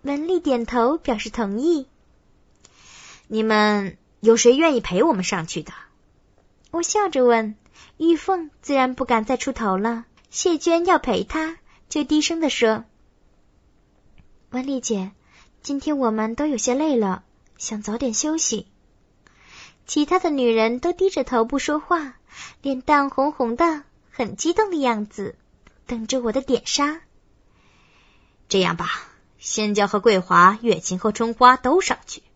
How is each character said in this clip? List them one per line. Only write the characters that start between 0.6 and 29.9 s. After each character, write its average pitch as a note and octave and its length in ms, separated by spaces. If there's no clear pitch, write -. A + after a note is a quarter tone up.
头 A#3+ 320
表 B3 220
示 A3 100
同 G#3 320
意。 D4+ 260
“你 A3 160
们 G#3 560
有 A3+ 160
谁 A#3+ 200
愿 D#4 200
意 A#3 40
陪 F3+ 220
我 D#4+ 100
们 F#3 120
上 E3+ 240
去 D#3+ 140
的？” - 100
我 E4+ 120
笑 G#4 260
着 C4+ 160
问。 A3+ 320
玉 E4 200
凤 E4+ 340
自 - 100
然 C4 220
不 C4 100
敢 A3 220
再 C4 100
出 C4 160
头 G#3 240
了， A3+ 300
谢 F4 260
娟 E4+ 300
要 F4 120
陪 F#3+ 240
她， D#4+ 360
就 D4+ 120
低 D4+ 200
声 E4 180
地 D#4+ 80
说 A3+ 360
：“文 B3+ 180
丽 C4+ 140
姐， G3+ 320
今 C#4 180
天 D4+ 180
我 B3 120
们 A3 240
都 D4 120
有 D4 100
些 A#3+ 180
累 D4 220
了， F#3+ 280
想 G#3+ 240
早 G#3+ 160
点 A#3+ 160
休 D4+ 240
息。” A3+ 300
其 D4 200
他 F4+ 120
的 F#4 120
女 C4+ 180
人 A3+ 300
都 E4+ 160
低 F#4+ 160
着 D4 140
头 A3+ 200
不 B3+ 140
说 D4 200
话， D4+ 380
脸 C4+ 180
蛋 C#4+ 300
红 C#4 220
红 A#3 220
的， D#4 280
很 G#3 260
激 E4+ 180
动 G#4+ 160
的 E4 100
样 A3+ 240
子， G#3 320
等 A3+ 200
着 B3+ 160
我 A3+ 100
的 C4+ 80
点 C4 240
纱。 D4 380
“这 F#3+ 120
样 E3+ 180
吧， - 100
仙 G#3+ 360
娇 G3+ 120
和 G3+ 140